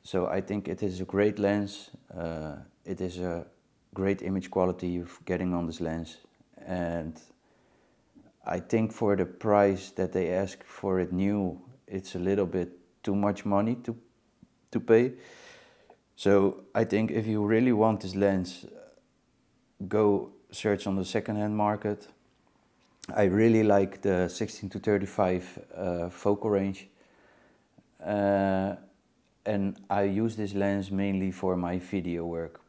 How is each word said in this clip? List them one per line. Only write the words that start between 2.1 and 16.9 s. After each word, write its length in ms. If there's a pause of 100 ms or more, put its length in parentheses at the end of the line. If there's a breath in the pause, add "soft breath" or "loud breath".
Uh, 400 (280)
it 160
is 180
a 280 (460)
great 300
image 280
quality 360
you're 200 (180)
getting 300
on 120
this 140
lens. 380 (480)
And 540 (1300 soft breath)
I 140
think 320
for 240
the 100
price 640
that 220
they 200
ask 320
for 360
it 120
new, 480 (260)
it's 280
a 40
little 280
bit 240 (320)
too 120
much 300
money 400
to, 100 (760)
to 100
pay. 320 (1040 loud breath)
So 480 (100)
I 100
think 260